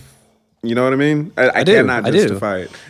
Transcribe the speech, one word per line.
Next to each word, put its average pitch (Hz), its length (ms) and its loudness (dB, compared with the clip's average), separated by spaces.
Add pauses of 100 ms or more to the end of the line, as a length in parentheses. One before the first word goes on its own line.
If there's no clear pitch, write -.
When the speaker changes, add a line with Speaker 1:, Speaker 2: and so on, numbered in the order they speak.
(640)
Speaker 1:
you 117 120 -4
know 123 100 0
what 131 80 0
I 135 40 0
mean? 151 400 0
I, 127 120 2
I - 100 0
Speaker 2:
I 120 40 0
do, 185 120 4
Speaker 1:
cannot 120 300 0
Speaker 2:
I 127 60 -2
do. 185 100 4
Speaker 1:
justify 101 380 -2
it. - 120 -12 (180)